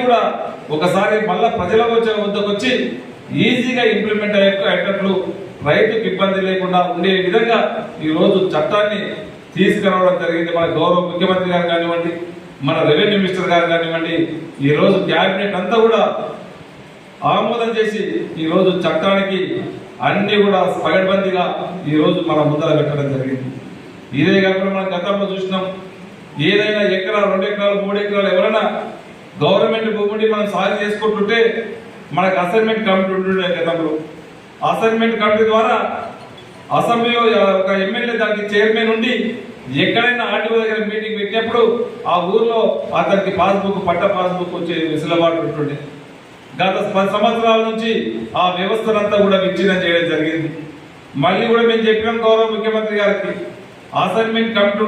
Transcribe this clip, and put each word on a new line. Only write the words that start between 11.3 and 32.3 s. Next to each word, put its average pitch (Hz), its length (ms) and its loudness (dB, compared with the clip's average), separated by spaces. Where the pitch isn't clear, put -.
గారు 175 180 2
కానివ్వండి, 170 420 0
మన 160 100 0
రెవెన్యూ 202 340 4
మినిస్టర్ 180 300 -2
గారు 170 200 4
కానివ్వండి, 165 440 -2
ఈ 147 120 4
రోజు 190 200 4
క్యాబినెట్ 190 520 0
అంతా 233 240 -2
కూడా 220 180 4
ఆమోదం 226 460 0
చేసి 202 240 0
ఈ 160 100 -2
రోజు 185 180 4
చట్టానికి 190 560 0
అన్ని 202 360 0
కూడా 196 160 4
పగడ్బందీగా 190 600 2
ఈ 151 100 4
రోజు 175 180 2
మన 156 80 2
ముందర 151 280 2
పెట్టడం 139 380 0
జరిగింది. 131 340 -4
ఇదే 190 160 4
కాకుండా 190 300 0
మనం 190 180 -2
గతంలో 196 400 -2
చూసినాం, 190 320 -4
ఏదైనా 208 320 2
ఎకరా, 208 220 -2
రెండు 196 180 0
ఎకరాలు, 202 360 0
మూడు 202 180 -2
ఎకరాలు 196 300 0
ఎవరైనా 196 300 2
గవర్నమెంట్ 220 540 2
భూమి 208 180 0
ఉండి 214 200 0
మనం 202 200 0
సాగు 202 300 0
చేసుకుంటుంటే 208 520 0
మనకు 185 260 2